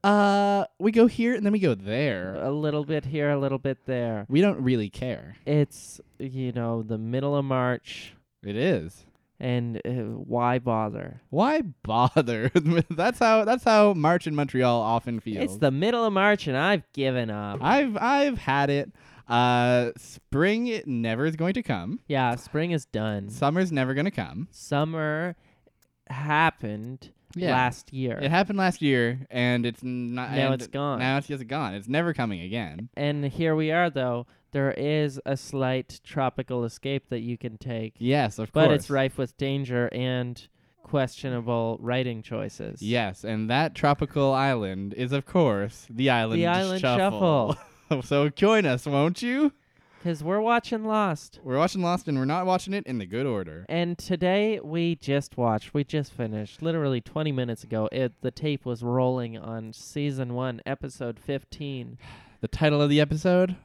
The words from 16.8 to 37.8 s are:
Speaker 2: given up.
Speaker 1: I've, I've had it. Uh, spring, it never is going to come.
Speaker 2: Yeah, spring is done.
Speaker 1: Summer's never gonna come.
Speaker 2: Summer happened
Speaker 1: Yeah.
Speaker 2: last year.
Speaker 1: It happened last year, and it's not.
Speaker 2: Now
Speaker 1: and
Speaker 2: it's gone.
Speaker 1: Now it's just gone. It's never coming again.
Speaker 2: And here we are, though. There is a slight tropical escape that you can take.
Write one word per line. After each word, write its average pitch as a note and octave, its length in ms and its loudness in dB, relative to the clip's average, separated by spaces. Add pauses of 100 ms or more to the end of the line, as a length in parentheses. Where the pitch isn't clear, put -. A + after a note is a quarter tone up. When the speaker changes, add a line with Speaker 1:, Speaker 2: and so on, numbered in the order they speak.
Speaker 2:
given B2+ 380 0
up. G#2 320 -6
Speaker 1:
I've, A#3 360 2
I've C#4 400 2
had C#3 320 2
it. C#3+ 200 0 (380)
Uh, B2 720 4
spring, G#3 680 0
it A3+ 220 -4
never A#2 380 0
is D#3+ 100 -2
going E3+ 180 0
to A#3+ 80 -2
come. A2 460 -4
Speaker 2:
Yeah, B2+ 280 2
spring D#3 360 -4
is D3+ 140 -2
done. G#2+ 440 -4
Speaker 1:
Summer's D#3 400 0
never C3+ 240 0
gonna D#3 160 0
come. F#2 400 -8
Speaker 2:
Summer D#3 840 -4 (720)
happened C3 1040 -2 (240)
Speaker 1:
Yeah. F3 160 0
Speaker 2:
last B2+ 400 -2
year. C3 280 -4
Speaker 1:
It C#3 120 0
happened G3 260 2
last F#3 240 0
year, C3 480 2
and B2 340 0
it's A#2+ 200 -4
not. B2 480 -6
Speaker 2:
Now C3+ 180 -2
Speaker 1:
and C3 100 2
Speaker 2:
it's A#2+ 60 -10
gone. C#3 320 -4
Speaker 1:
Now C3 180 0
it's C#3 120 -4
just C3+ 180 -8
gone. B2+ 280 -6
It's G2+ 120 -10
never D#3+ 260 0
coming G#2+ 280 -4
again. F#2+ 560 -8
Speaker 2:
And D3 280 -2
here D#3+ 300 0
we D#3 160 0
are, E3+ 180 2
though. B2+ 380 -2 (240)
There C#3 220 0
is D3 520 -2
a C3+ 120 -2
slight C3 680 -4
tropical B2+ 600 -4
escape C#3 460 -6
that A#2+ 100 -6
you A#2 180 -6
can A2+ 180 -10
take. A2+ 440 -8